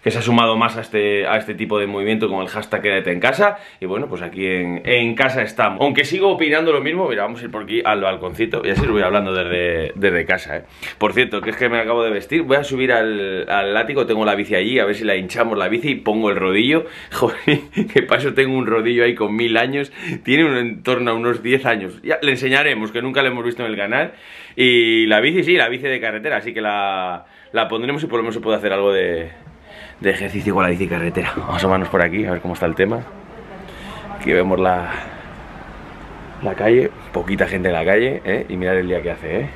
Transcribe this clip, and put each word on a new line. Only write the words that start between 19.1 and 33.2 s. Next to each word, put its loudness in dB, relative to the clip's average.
con -2
mil 2
años. 0
Tiene 4
un, 2
en -4
torno 0
a 0
unos 0
diez 2
años. -2
Ya, 0
le 2
enseñaremos, 0
que -2
nunca -2
lo 2
hemos -4
visto -4
en -4
el -4
canal. -2
Y 6
la 6
bici, 2
sí, 4
la 4
bici -4
de 0
carretera, -2
así -4
que -6
la, -2
la 0
pondremos -4
y -6
por -2
lo 0
menos -4
se -6
puede 0
hacer -2
algo 2
de, 0
de 2
ejercicio -2
con 4
la 4
bici 0
carretera. -2
Vamos -6
a -2
asomarnos 2
por 2
aquí, 0
a -2
ver -4
cómo -4
está -2
el -2
tema. 0